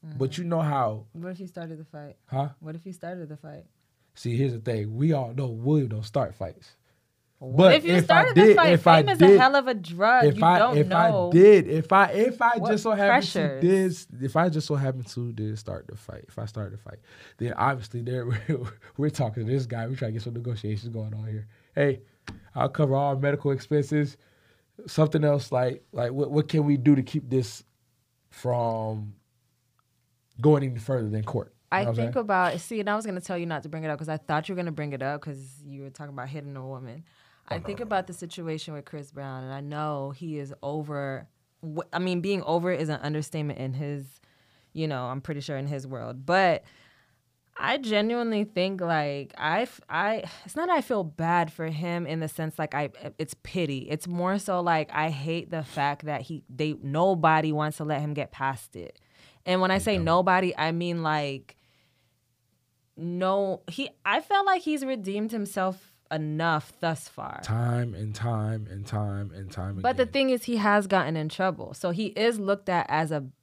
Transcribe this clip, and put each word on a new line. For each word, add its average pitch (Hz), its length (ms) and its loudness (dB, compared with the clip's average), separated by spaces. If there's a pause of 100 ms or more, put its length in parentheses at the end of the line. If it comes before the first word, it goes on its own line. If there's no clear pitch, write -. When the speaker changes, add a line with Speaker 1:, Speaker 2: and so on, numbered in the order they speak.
Speaker 1:
But 135 260 -4
Speaker 2:
Mm-hmm. 175 140 -10
Speaker 1:
you 170 60 -6
know 165 120 0
how 123 520 -2
Speaker 2:
What 170 180 -12
if 180 80 -12
he 190 80 -14
started 165 320 -14
the 156 60 -18
fight? 147 320 -18 (100)
Speaker 1:
Huh? 139 220 -4 (100)
Speaker 2:
What 156 160 -12
if 170 80 -14
he 190 80 -14
started 170 360 -12
the 151 100 -16
fight? 151 280 -20 (480)
Speaker 1:
See, 120 240 -4
here's 135 160 0
the 113 60 -8
thing. 110 360 -4
We 151 180 2
all 123 200 -4
know 131 140 -4
William 127 420 0
don't 107 160 -6
start 123 300 -4
fights. - 400 -12 (800)
But 254 200 10
Speaker 2:
If 311 100 4
you 349 80 4
Speaker 1:
if 175 100 6
I - 20 2
Speaker 2:
started 262 300 6
the 170 60 12
Speaker 1:
did, 294 140 12
Speaker 2:
fight, 339 180 8
Speaker 1:
if 170 140 6
I 165 140 12
Speaker 2:
fame 147 80 4
is 392 100 4
Speaker 1:
did, 185 160 12
Speaker 2:
a 190 40 10
hell 262 160 8
of 269 120 4
a 262 60 0
drug. 202 520 4
Speaker 1:
if 147 120 6
Speaker 2:
You 214 80 2
Speaker 1:
I, 180 140 8
Speaker 2:
don't 220 180 6
Speaker 1:
if 151 140 4
I 170 180 6
Speaker 2:
know 175 220 2
Speaker 1:
did, 185 360 12
if 156 240 0
I, 196 160 8
if 226 340 0
I 240 160 4
Speaker 2:
what 190 140 0
Speaker 1:
just 214 120 0
so 226 80 0
happened 202 360 4
to - 120 -4
Speaker 2:
pressures. 165 720 2
Speaker 1:
did, 123 140 -10
if 135 120 -4
I 170 140 4
just 156 180 -2
so 147 80 -2
happened 131 320 -2
to 120 260 -6
did 107 260 -6
start 101 280 -10
the - 80 -16
fight, - 320 -16
if - 120 -14
I 110 60 -8
started 104 340 -10
the - 20 -20
fight, - 180 -18 (380)
then 117 160 -6
obviously 120 480 -2
there 123 240 -4
<laughs> - 20 -6
we're, 117 120 -2 (580)
we're 147 120 0
talking 117 360 -4
to 113 60 -2
this 131 140 0
guy. 117 220 -6
We 131 80 -6
try 127 140 -4
to - 40 -6
get 113 80 -6
some 120 120 -8
negotiations 117 600 -6
going 107 200 -8
on 107 140 -8
here. 107 200 -8 (280)
"Hey, 143 260 2 (540)
I'll 135 140 0
cover 135 260 2
all 139 200 2
medical 143 360 0
expenses." 147 680 -2 (720)
Something 156 360 2
else 143 300 2
like, 127 300 0 (100)
like 120 180 -2
what, 135 200 -2
what 151 180 2
can 156 160 2
we 147 100 4
do 139 200 6
to 135 60 2
keep 131 280 -6
this 123 340 -2 (680)
from 110 840 -4 (1300)
going 147 220 6
any 127 160 -4
further 117 300 -2
than 107 140 -2
court? - 300 -6 (180)
You 185 80 0
Speaker 2:
I - 0 -
Speaker 1:
know 190 60 0
what 120 60 -2
I'm 113 40 -2
Speaker 2:
think - 180 -2
Speaker 1:
saying? 247 100 -2
Speaker 2:
about, 185 360 0
see, 220 200 -8
and 208 100 -4
I 208 60 0
was 220 100 -4
gonna 185 160 -6
tell 180 160 -8
you 170 80 -6
not 156 180 -6
to 156 60 -14
bring 160 140 -10
it 156 60 -6
up 147 80 -4
'cause 160 120 -10
I 156 80 -4
thought 156 300 -4
you 196 80 -8
were - 60 -6
gonna 170 100 -6
bring 147 220 -8
it 131 80 -8
up 143 200 -6
'cause 135 440 -16
you 139 180 -16
were 139 60 -14
talking 143 240 -16
about 131 160 -12
hitting 143 260 -12
a 131 100 -14
woman. 131 380 -14 (440)
I - 80 -6
Speaker 1:
Oh, - 40 -6
no, 165 40 -14
Speaker 2:
think 202 160 -10
Speaker 1:
no, 240 40 -8
Speaker 2:
about 208 200 -2
Speaker 1:
no. 185 40 -12
Speaker 2:
the 180 60 -14
situation 165 600 -10
with 143 120 -14
Chris 143 260 -16
Brown, 135 320 -12
and 131 100 -12
I 139 80 -12
know 147 500 -6
he 151 280 -10
is 139 140 -12 (100)
over. 143 640 -8 (360)
Wh-, 156 300 -8
I 170 60 -2
mean, 180 220 0
being 190 220 -2
over 170 280 0
is 156 180 -2
an 151 120 -4
understatement 151 580 -6
in 131 140 -6
his, 143 460 -10 (540)
you 156 140 -4
know, 131 180 -4
I'm 131 160 -6
pretty 143 200 -8
sure 143 160 -8
in 139 100 -6
his 139 200 -8
world. 127 380 -12
But 175 380 2 (920)
I 240 200 -2
genuinely 220 680 -2
think, 190 360 -4
like, 147 560 -4
I 165 240 -2
f-, - 180 -8 (100)
I, 202 340 -2 (200)
it's - 120 -16
not 339 140 -4
I 320 120 2
feel 214 220 -2
bad 165 500 -2
for 160 140 -8
him 170 380 -4
in 160 140 -6
the 160 80 -4
sense, 156 320 -8
like, 156 160 -6
I, 147 140 -4 (280)
it's 156 160 -8 (100)
pity. 143 460 -4
It's 160 180 -8
more 180 320 -2
so, 185 220 -4
like, 165 320 0
I 156 160 -2
hate 156 420 -6
the 160 120 -6
fact 143 420 -6
that 147 160 -6
he, 151 280 -12
they, 151 340 -4
nobody 156 680 2
wants 151 260 -2
to 160 80 -8
let 151 160 -4
him 147 120 -6
get 143 180 -8
past - 440 -8
it. - 240 -16 (460)
And 185 160 0
when 185 100 0
I 190 60 0
Speaker 1:
They 185 60 -2
Speaker 2:
say 208 140 0
Speaker 1:
don't. 170 80 -2
Speaker 2:
nobody, 180 520 2
I 160 160 -2
mean, 170 300 -4
like, 147 520 -4 (1400)
no, 185 720 -2
he, 262 220 -8 (160)
I 226 160 2
felt 392 240 0
like 370 160 2
he's 302 240 -4
redeemed 214 460 -6
himself 196 600 -6 (180)
enough 156 680 -2
thus 165 300 -4
far. - 340 -14
Speaker 1:
Time 120 500 -2
and 107 220 -8
time 110 540 -4
and 101 160 -10
time 101 500 -4
and 98 160 -14
time 95 300 -6
Speaker 2:
But 247 160 -2
the 254 60 2
Speaker 1:
again. 240 100 -4
Speaker 2:
thing 269 160 0
is, 247 140 0
he 240 140 -4
has 208 300 2
gotten 170 300 0
in 156 120 -4
trouble. 185 440 -4
So - 180 -6
he 190 160 -4
is 220 320 0
looked 196 300 -2
at 175 200 0
as 156 220 0
a 143 140 -4 (180)